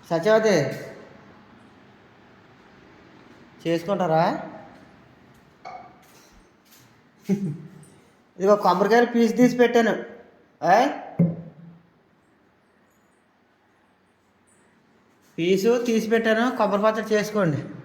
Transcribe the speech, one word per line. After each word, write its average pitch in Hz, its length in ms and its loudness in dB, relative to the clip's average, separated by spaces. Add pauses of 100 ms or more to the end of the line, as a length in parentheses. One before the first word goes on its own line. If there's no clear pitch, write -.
(100)
సత్యవతి, 214 460 2 (3000)
చేసుకుంటారా? 165 600 0 (4000)
ఇదిగో 196 160 4 (100)
కొబ్బరికాయలు 202 500 2
పీసు 233 260 2
తీసి 247 220 4
పెట్టాను. 233 320 2 (800)
ఏయ్? 254 140 4 (4000)
పీసు 190 340 2 (140)
తీసి 220 280 0
పెట్టాను, 226 300 0 (140)
కొబ్బరి 202 260 0
పచ్చడి 220 300 0
చేసుకోండి. 190 460 0 (240)